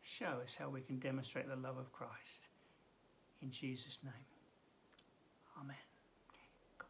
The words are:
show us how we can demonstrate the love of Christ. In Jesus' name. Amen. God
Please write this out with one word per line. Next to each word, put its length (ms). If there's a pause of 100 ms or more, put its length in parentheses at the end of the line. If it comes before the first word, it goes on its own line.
show 420
us 140
how 100
we 140
can 160
demonstrate 500
the 80
love 220
of 140
Christ. 560 (920)
In 80
Jesus' 520
name. 100 (1500)
Amen. 160 (1000)
God 120